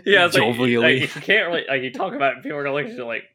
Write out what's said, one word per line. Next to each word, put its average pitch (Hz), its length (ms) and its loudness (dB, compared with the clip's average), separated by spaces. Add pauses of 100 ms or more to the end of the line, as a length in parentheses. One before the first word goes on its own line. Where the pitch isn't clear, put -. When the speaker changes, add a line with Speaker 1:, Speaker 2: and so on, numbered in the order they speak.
Speaker 1:
Yeah, 196 220 6
it's 156 80 0
like, 185 100 4
Speaker 2:
jovially. 120 560 2
Speaker 1:
like, 143 140 -4
you 151 80 -12
can't 196 260 2
really, 165 200 -2
like, 135 140 -2
you 127 100 -6
talk 196 220 -6
about 139 240 0
it, - 40 -20
people 151 160 -8
are 143 60 -4
gonna 139 100 -2
look 143 120 -2
at 113 100 -12
you 127 100 -10
like, 113 180 -6 (100)